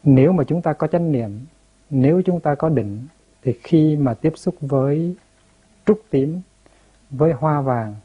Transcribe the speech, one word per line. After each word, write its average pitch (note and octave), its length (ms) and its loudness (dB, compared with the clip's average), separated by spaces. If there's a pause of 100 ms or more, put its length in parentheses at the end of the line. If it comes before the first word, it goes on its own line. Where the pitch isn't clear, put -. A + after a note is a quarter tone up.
Nếu C#3 300 6
mà E3 120 0
chúng E3+ 180 -4
ta D#3+ 100 -2
có D#3 140 -4
chánh E3+ 260 -2
niệm, A2+ 340 -6 (440)
nếu D3 360 2
chúng F3+ 140 -2
ta D3 140 -2
có D#3+ 140 -2
định, A2+ 380 -4 (360)
thì B2 200 -4
khi D#3 340 2
mà C3+ 180 0
tiếp D#3 220 -2
xúc - 240 -6
với C#3+ 560 -2 (720)
trúc G#3+ 240 2
tím, D3+ 300 -2 (680)
với D3 220 0
hoa D3 280 -2
vàng A#2 340 -4 (100)